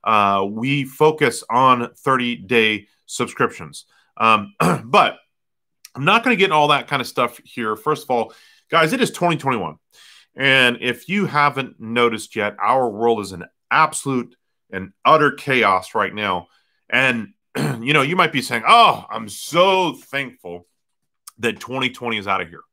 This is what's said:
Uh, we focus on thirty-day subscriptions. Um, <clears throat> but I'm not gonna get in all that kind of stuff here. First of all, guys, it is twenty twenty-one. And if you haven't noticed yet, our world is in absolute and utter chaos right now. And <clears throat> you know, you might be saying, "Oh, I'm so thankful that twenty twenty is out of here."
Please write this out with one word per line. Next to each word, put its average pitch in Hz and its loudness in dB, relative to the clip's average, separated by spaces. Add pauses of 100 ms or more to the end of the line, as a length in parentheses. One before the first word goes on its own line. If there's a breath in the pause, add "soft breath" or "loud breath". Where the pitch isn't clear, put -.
Uh, 101 2
we 131 -2
focus 151 0
on 123 2
thirty-day 117 0 (180)
subscriptions. - -6 (300)
Um, 107 2
<clears throat> 160 -2
but 135 2 (760)
I'm 131 -8
not 214 2
gonna 247 2
get 190 2
in 160 0
all 151 2
that 143 0
kind 139 2
of 117 -6
stuff - -2
here. 110 -6
First 151 -4
of - -12
all, 117 -2 (360 soft breath)
guys, 160 2
it 254 -2
is 214 0
twenty 170 0
twenty-one. 101 -4 (600 soft breath)
And 127 2
if 120 -6
you 196 0
haven't 139 -2
noticed 113 -2
yet, 104 -4
our 123 0
world 110 0
is 95 -10
in 87 -12 (260)
absolute 135 -2 (380)
and 98 -12 (120)
utter 147 4
chaos 110 0
right 101 -2
now. 98 -4 (400)
And 120 -2 (200)
<clears throat> 139 -6
you 127 -4
know, 151 4
you 156 -2
might 170 0
be 131 -4
saying, 117 -6
"Oh, 208 4
I'm 110 -10
so 180 0
thankful 113 -12 (720)
that 113 -4
twenty 131 -6
twenty 120 -6
is 98 -8
out 98 0
of 85 -8
here." 82 -20 (100)